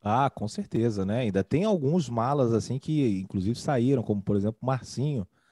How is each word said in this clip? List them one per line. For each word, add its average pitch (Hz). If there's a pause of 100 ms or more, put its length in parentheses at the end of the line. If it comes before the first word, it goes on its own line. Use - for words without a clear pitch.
Ah, 123
com -
certeza, 113
né? 107
Ainda 98
tem 160
alguns 165
malas, 120
assim, 113
que 139
inclusive 98
saíram, 127
como, 104
por 104
exemplo, 101
o 120
Marcinho, 131 (260)